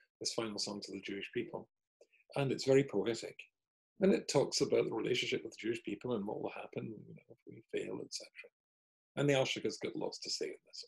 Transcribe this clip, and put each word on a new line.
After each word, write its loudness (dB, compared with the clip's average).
this -4
final -2
song -4
to -10
the -8
Jewish -8
people. -6
And 2
it's -2
very 10
poetic. -2
And 8
it 2
talks 2
about 4
the -2
relationship 0
with -12
the -6
Jewish 0
people -4
and -2
what -4
will -4
happen, -8
you -16
know, -20
if -20
we -16
fail, -4
et -10
cetera. -14
And 4
the 6
Alshich 2
has -2
got -6
lots -4
to -8
say -2
in -8
this, -14